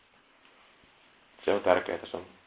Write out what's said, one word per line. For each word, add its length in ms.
Se 80
on 80
tärkeää, 380
se 60
on, 100